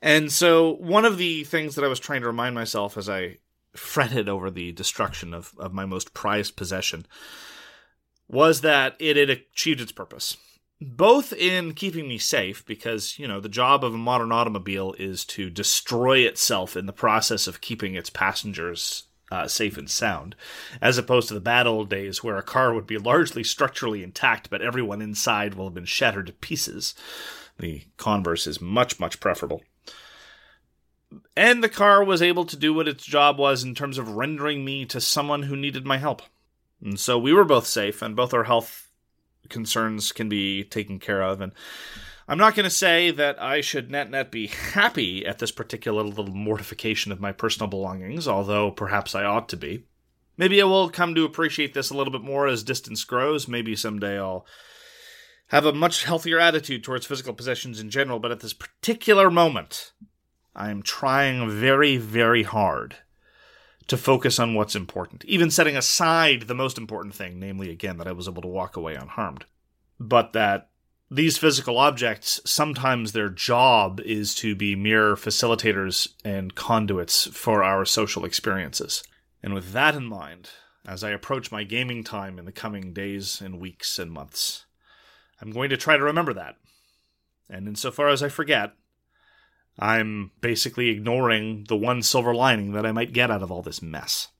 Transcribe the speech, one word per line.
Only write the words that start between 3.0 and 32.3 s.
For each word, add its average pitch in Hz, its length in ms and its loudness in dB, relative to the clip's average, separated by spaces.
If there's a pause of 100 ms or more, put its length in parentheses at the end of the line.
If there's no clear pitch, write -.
I 92 280 -6 (360)
fretted 123 540 -2
over 95 220 -4
the 87 220 -8
destruction 87 600 -4
of, 85 240 -14
of 92 160 -10
my 95 100 -6
most 95 300 -8
prized 104 420 -2
possession 90 500 -6 (1200)
was 151 340 6
that 139 360 4
it 151 180 2
had 143 140 6
achieved 135 500 -2
its 113 120 -10
purpose, - 440 -10 (420)
both 175 540 2
in 180 420 -2
keeping 165 340 -8
me 120 100 -8
safe, 101 480 -4
because, 113 500 -8
you 143 120 -12
know, 101 100 -6
the 101 100 -10
job 127 360 4
of 117 100 -2
a 113 40 -6
modern 117 340 0
automobile 98 680 -2
is 95 260 -8
to 95 240 -8
destroy 120 720 2
itself 104 580 0
in 92 100 -6
the 98 60 -10
process 110 540 2
of - 140 -10
keeping 104 340 -8
its 90 160 -10
passengers, 90 960 -4 (260)
uh, 92 160 -4
safe 107 320 -2
and 71 100 -14
sound, 92 460 -4 (460)
as 120 180 4
opposed 123 300 2
to 110 60 -8
the 104 60 -6
bad 120 280 4
old 110 200 0
days 98 360 -6
where 110 120 -2
a 98 60 -4
car 127 320 2
would 104 120 -2
be 110 120 -4
largely 120 460 2
structurally 113 580 -2
intact, 107 480 0
but 98 100 -4
everyone 113 400 -2
inside 104 540 0
will 95 120 -8
have 92 80 -10
been 87 100 -10
shattered 101 420 0
to 87 60 -14
pieces. - 640 -8 (640)
The 80 260 -8 (120)
converse 90 520 0
is 76 120 -8
much, 104 380 0
much 82 220 -6
preferable. 82 420 -2 (1700)
And 233 260 6
the 226 60 2
car 202 340 8
was 190 200 4
able 175 240 4